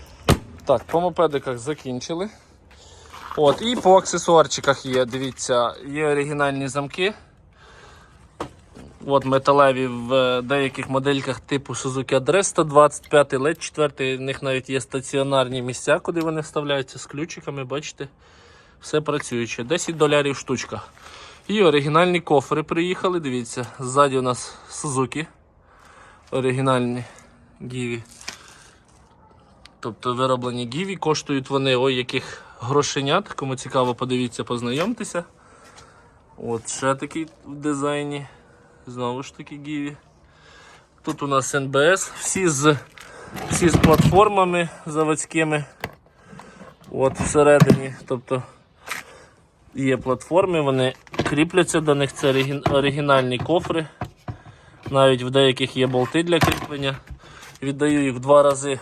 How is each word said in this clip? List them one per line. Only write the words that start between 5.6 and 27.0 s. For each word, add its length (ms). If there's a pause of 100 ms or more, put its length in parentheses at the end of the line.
є 200
оригінальні 600
замки. 460 (1900)
От 200
металеві 600
в 540
деяких 480
модельках 500
типу 340
Suzuki 460
Address 240
сто 200
двадцять 460
п'ятий, 300
лед 240
четвертий, 540
в 40
них 220
навіть 260
є 120
стаціонарні 800
місця, 380
куди 220
вони 200
вставляються 580
з 60
ключиками, 580
бачите, 440 (720)
все 200
працююче. 640
Десять 340
долярів 400
штучка. 440 (680)
І 160
оригінальні 580
кофри 420
приїхали, 560
дивіться, 460 (140)
ззаді 380
у 40
нас 360 (140)
Suzuki. 540 (1080)
Оригінальні 720 (580)